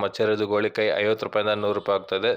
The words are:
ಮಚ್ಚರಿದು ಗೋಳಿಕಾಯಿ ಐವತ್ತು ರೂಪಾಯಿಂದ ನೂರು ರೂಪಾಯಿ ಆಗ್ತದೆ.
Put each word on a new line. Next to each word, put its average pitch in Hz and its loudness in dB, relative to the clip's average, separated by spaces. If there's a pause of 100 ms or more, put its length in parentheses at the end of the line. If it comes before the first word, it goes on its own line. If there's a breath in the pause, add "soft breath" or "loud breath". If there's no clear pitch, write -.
ಮಚ್ಚರಿದು 107 0
ಗೋಳಿಕಾಯಿ 107 2
ಐವತ್ತು 107 0
ರೂಪಾಯಿಂದ 107 0
ನೂರು 101 0
ರೂಪಾಯಿ 98 0
ಆಗ್ತದೆ. 98 -2